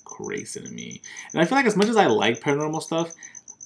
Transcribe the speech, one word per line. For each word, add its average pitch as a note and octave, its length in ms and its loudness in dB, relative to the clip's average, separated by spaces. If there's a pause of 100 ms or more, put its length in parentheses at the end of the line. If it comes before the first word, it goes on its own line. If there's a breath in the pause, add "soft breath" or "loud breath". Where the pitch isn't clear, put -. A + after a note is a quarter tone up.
crazy - 560 -10
to - 100 -16
me. A#1 320 -16 (300 loud breath)
And E3 100 2
I - 20 8
feel C4 120 2
like C4+ 100 2
as F3+ 100 2
much G#3 120 6
as A#3 80 0
I F#3 100 6
like A2 340 2
paranormal D3+ 420 -2
stuff E3 300 -4 (540 loud breath)